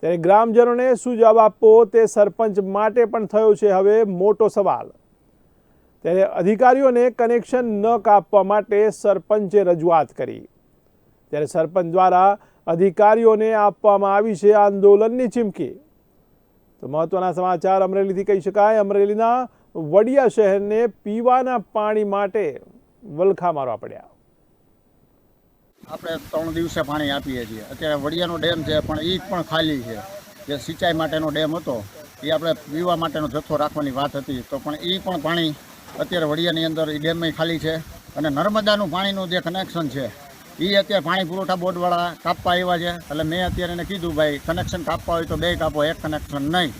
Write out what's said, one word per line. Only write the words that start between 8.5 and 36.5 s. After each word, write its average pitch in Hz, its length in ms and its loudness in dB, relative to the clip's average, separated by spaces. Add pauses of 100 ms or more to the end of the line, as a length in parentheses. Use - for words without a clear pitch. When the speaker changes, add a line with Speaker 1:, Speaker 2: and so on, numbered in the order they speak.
Speaker 1:
સરપંચે 202 720 0
રજૂઆત 165 500 2
કરી. 113 360 -10 (800)
ત્યારે 147 160 -4
સરપંચ 165 460 -2
દ્વારા 185 460 4 (280)
અધિકારીઓને 214 840 4
આપવામાં 202 640 2
આવી 214 200 0
છે 202 160 4
આંદોલનની 208 760 4
ચીમકી. 190 400 -4 (1120)
તો - 80 -14
મહત્વના 165 440 -2
સમાચાર 185 500 0
અમરેલીથી 190 420 -2
કહી 196 160 2
શકાય. 208 360 2
અમરેલીના 208 720 0 (280)
વડિયા 208 520 4
શહેરને 202 580 2
પીવાના 247 720 0
પાણી 214 460 -2
માટે 196 560 -4 (440)
વલખા 175 480 0
મારવા 131 240 -4
પડ્યા. 107 280 -16 (1800)
Speaker 2:
આપણે 165 280 -10
ત્રણ 160 360 -8
દિવસે 165 300 -4
પાણી 147 280 -4
આપીએ 135 360 -6
છીએ. 110 140 -14
અત્યારે 147 340 -6
વડિયાનો 165 420 -4
ડેમ 160 260 -4
છે 151 180 -2
પણ 156 220 -6
ઈ 180 160 -4 (100)
પણ 180 140 -4
ખાલી 156 400 -4
છે. 113 140 -12 (520)
જે 143 80 -6
સિંચાઈ 165 360 -4
માટેનો 160 360 -4
ડેમ 156 280 -4
હતો 131 280 -8 (400)
એ 147 60 -4
આપણે 160 220 -2
પીવા 165 440 -4
માટેનો 160 320 -4
જથ્થો 147 280 -6
રાખવાની 147 340 -4
વાત 139 260 -4
હતી 131 340 -8
તો 139 80 -8
પણ 147 240 -8
ઈ 175 160 -4
પણ 180 220 -6
પાણી 160 340 -2 (440)
અત્યારે 160 280 -4
વડિયાની 160 380 -2